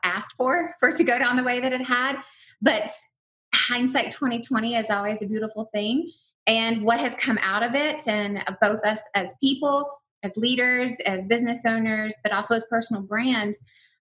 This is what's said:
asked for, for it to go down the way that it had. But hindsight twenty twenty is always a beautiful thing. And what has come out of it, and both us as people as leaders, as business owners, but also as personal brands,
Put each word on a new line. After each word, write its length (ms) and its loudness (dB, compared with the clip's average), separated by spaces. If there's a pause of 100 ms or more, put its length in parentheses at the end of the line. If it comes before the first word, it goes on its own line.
asked 320 -2
for, 440 0
for 100 4
it 60 -2
to 80 4
go 160 2
down 180 2
the 60 2
way 160 0
that 140 0
it 80 -2
had. 340 0 (440)
But 320 2 (600)
hindsight 600 2
twenty 280 -2
twenty 340 0
is 140 0
always 320 0
a 60 -4
beautiful 440 -4
thing. 380 0 (380)
And 360 2
what 160 4
has 140 -2
come 300 0
out 180 0
of 140 0
it, 320 -2
and 360 -2 (160)
both 240 2
us 160 0 (140)
as 260 -2
people 520 0 (320)
as 140 -6
leaders, 640 0
as 240 -2
business 400 0
owners, 580 0
but 80 0
also 240 0
as 140 0
personal 320 -2
brands, 640 0 (380)